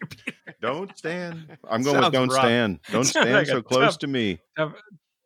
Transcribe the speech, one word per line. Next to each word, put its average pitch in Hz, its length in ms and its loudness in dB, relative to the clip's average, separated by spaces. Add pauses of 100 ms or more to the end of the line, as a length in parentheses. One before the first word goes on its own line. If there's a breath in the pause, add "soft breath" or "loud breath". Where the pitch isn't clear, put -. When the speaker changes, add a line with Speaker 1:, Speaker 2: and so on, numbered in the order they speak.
Speaker 1:
Peter. - 240 -14 (240)
<laughs> - 40 -20
Speaker 2:
Don't 160 380 -6
stand. 165 600 -10 (100)
I'm 117 140 -2
going 143 140 2
with 135 80 4
Speaker 3:
Sounds 165 80 2
Speaker 2:
"Don't 127 160 2
Speaker 3:
rough. 131 160 0
Speaker 2:
stand." 117 360 2 (100)
Don't 110 140 0
Speaker 1:
Sounds 135 60 0
Speaker 2:
stand 175 220 2
Speaker 1:
like 180 140 2
Speaker 2:
so 135 120 0
Speaker 1:
a 113 40 -6
Speaker 2:
close 131 320 2
Speaker 1:
tough, 156 60 -14
Speaker 2:
to 156 60 -6
me. 117 340 -2 (160)
Speaker 1:
tough, 156 160 -4 (540)